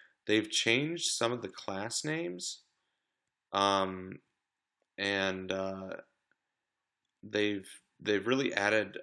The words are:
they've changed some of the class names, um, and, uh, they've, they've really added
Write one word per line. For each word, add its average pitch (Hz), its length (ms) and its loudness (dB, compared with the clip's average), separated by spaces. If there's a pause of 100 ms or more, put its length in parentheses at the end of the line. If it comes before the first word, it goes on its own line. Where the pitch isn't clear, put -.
(260)
they've 107 240 2
changed 147 640 0
some 117 200 0
of 117 120 -4
the 95 60 -6
class 101 540 -6
names, 175 580 -6 (880)
um, 95 680 2 (800)
and, 95 540 0
uh, 95 460 -6 (1200)
they've, 104 480 -2 (300)
they've 104 260 2
really 131 300 2
added 101 480 2